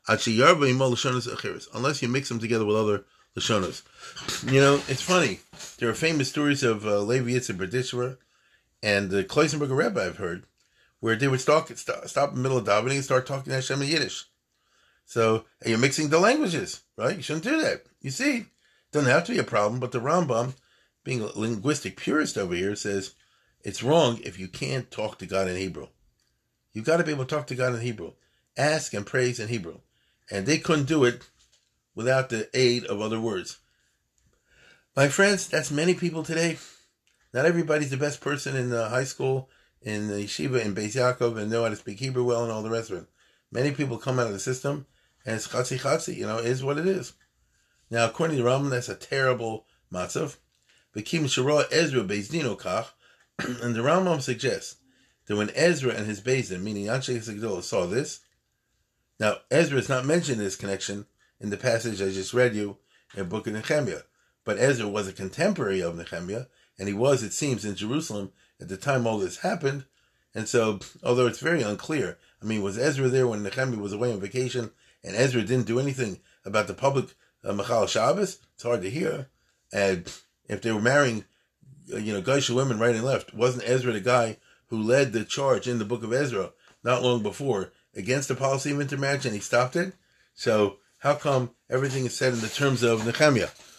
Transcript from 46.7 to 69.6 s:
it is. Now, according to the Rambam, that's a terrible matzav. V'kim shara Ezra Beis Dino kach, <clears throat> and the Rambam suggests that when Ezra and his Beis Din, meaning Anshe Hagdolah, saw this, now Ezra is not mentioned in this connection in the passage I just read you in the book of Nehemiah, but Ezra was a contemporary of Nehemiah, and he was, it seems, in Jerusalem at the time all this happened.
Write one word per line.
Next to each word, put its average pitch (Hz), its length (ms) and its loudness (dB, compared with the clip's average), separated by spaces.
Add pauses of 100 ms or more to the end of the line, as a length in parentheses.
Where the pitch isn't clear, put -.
it 165 80 -2
is. 185 280 -2 (760)
Now, 117 140 2
according 160 320 0
to 123 60 2
the 120 60 4
Rambam, 139 200 2
that's 123 220 -2
a 98 40 -8
terrible 120 720 -2 (240)
matzav. 110 460 -6 (580)
V'kim 151 300 -2
shara 139 460 2
Ezra 139 320 2
Beis 101 280 -4
Dino 143 260 -2
kach, 95 320 -4 (260)
<clears throat> - 240 -20
and 120 360 -4
the 113 60 -2
Rambam 160 400 2
suggests 117 560 -4 (500)
that 104 100 -2
when 104 180 0
Ezra 139 380 2
and 107 140 -4
his 104 140 -6
Beis 127 280 0
Din, 92 160 -6
meaning 101 220 -4
Anshe 127 300 -2
Hagdolah, 107 460 -6
saw 92 240 0
this, 117 340 -4 (1000)
now 107 160 2 (140)
Ezra 139 280 4
is 117 100 0
not 131 180 0
mentioned 143 320 2
in 104 60 -2
this 95 120 -4
connection 101 500 -6 (340)
in 107 100 -6
the 101 60 -4
passage 113 440 -2
I 98 60 0
just 95 280 -4
read 123 200 4
you 104 240 -4 (360)
in 98 60 -6
the 95 40 -4
book 87 220 -6
of 110 60 -4
Nehemiah, 110 500 -2 (420)
but 104 140 -2
Ezra 120 300 2
was 101 180 -2
a 95 60 -10
contemporary 107 680 -2
of 85 160 -2
Nehemiah, 87 500 -8 (320)
and 98 100 -6
he 101 60 -2
was, 123 280 2
it 101 100 -8
seems, 123 320 -2
in 104 100 -4
Jerusalem 107 580 -6 (280)
at 87 80 -14
the 95 80 -8
time 131 300 0
all 110 120 0
this 92 200 -4
happened. 143 460 -2 (500)